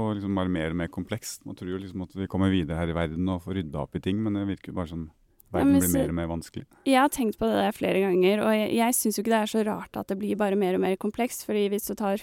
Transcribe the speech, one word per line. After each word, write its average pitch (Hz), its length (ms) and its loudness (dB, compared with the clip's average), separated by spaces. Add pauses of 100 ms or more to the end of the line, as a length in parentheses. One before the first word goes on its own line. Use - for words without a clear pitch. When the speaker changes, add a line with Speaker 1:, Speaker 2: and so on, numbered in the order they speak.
(160)
Speaker 1:
liksom 98 180 -2
bare 92 160 2
mer 82 220 0
og 85 40 -2
mer 82 120 -2
komplekst. - 580 -8
Man 98 80 -10
tror 92 160 -8
jo 95 80 -4
liksom 95 240 -8
at 87 160 -12
vi 95 80 -2
kommer 95 240 2
videre 82 260 2
her 85 140 -2
i 80 60 -2
verden 82 340 0
og 90 140 -4
får 95 160 -4
rydda 76 240 -6
opp - 120 -16
i 80 40 -4
ting, 95 220 0
men 107 120 -2
det 101 140 -2
virker 90 240 -6
jo 90 80 -6
bare 85 100 -4
som 82 140 -6 (480)
Speaker 2:
Ja, 90 80 0
Speaker 1:
verden - 120 6
Speaker 2:
men 90 80 6
Speaker 1:
blir 87 80 2
Speaker 2:
så 87 120 2
Speaker 1:
mer - 80 0
og 82 60 -2
mer 85 140 -2
vanskelig. - 360 -6 (200)
Speaker 2:
Jeg 269 140 4
har 277 100 6
tenkt 226 300 -2
på 226 80 0
det 214 140 2
der 196 160 2
flere - 260 2
ganger, 190 400 4
og 220 140 4
jeg, 214 180 0
jeg 233 200 4
synes - 220 0
jo 202 60 -2
ikke 226 100 2
det 220 100 4
er 214 100 -4
så 220 120 2
rart 208 320 -6
at 208 120 -8
det 196 100 -2
blir 202 180 -2
bare 196 200 2
mer 190 180 2
og 185 60 2
mer 190 160 2
komplekst, - 500 -4
fordi 208 240 2
hvis 208 160 -4
du 202 80 -4
tar 202 280 0